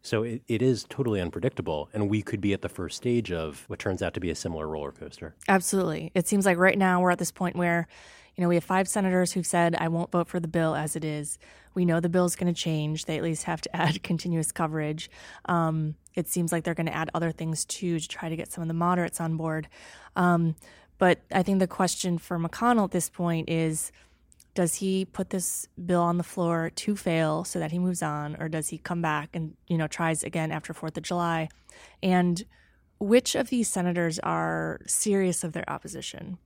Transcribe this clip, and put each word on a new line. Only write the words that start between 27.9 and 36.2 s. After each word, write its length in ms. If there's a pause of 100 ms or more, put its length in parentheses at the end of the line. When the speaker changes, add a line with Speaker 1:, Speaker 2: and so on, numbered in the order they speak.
Speaker 2:
on, 360
or 120
does 180
he 80
come 240
back 320
and, 240 (100)
you 120
know, 80
tries 360
again 300
after 220
Fourth 240
of 40
July? 460 (540)
And 420 (540)
which 360
of 140
these 200
senators 500
are 680
serious 560
of 120
their 160
opposition? 760